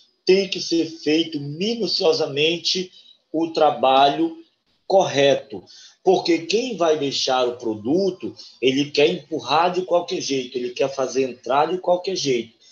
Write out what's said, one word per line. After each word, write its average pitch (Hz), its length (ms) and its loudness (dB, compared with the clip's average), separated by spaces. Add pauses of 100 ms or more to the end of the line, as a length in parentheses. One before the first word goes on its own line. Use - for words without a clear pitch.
(240)
Tem 190 220 4
que 185 140 -6
ser 165 240 0
feito 160 560 -2
minuciosamente 165 1500 -2 (400)
o 160 180 -2
trabalho 147 840 4 (500)
correto. 139 800 2 (400)
Porque 170 420 2
quem 233 300 -2
vai 160 220 2
deixar 131 480 0
o 120 100 -4
produto, 120 800 -2 (260)
ele 135 300 0
quer 147 180 4
empurrar 156 640 -2
de 185 100 -2
qualquer 175 380 -2
jeito, 135 360 -6
ele 123 140 -6
quer 139 180 -2
fazer 131 400 -2
entrar 139 420 -2
de 185 80 -4
qualquer 180 380 -2
jeito. 123 380 -2 (180)